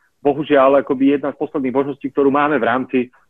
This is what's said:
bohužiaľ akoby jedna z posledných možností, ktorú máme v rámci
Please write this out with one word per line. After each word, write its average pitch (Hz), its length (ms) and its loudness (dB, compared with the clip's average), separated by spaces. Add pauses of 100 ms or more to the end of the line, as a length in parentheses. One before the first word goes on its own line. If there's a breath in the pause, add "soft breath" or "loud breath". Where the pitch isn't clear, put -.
(240)
bohužiaľ 139 640 2
akoby 139 320 0
jedna 135 160 -8
z - 60 -10
posledných 131 340 -6
možností, 139 380 -4
ktorú 139 180 2
máme 147 240 0
v 117 140 0
rámci 127 300 -2 (300 soft breath)